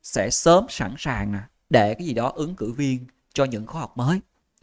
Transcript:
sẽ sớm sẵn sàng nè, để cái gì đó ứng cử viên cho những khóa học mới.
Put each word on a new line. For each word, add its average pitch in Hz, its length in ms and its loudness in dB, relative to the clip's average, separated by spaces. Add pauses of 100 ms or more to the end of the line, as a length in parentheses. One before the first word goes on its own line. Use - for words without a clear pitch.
sẽ 104 260 -2
sớm 175 400 6
sẵn 110 280 -6
sàng 104 340 -4
nè, 101 80 -4 (300)
để 107 240 6
cái 175 140 -8
gì 139 60 -2
đó 117 220 0
ứng 180 200 -6
cử 113 160 -6
viên 131 340 -2 (280)
cho 139 120 2
những 110 220 -6
khóa 160 140 -8
học - 160 -12
mới. 151 240 0 (420)